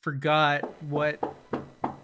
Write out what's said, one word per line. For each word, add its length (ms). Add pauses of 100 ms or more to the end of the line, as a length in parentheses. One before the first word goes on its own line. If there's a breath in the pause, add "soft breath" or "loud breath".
forgot 600 (200)
what 360 (840)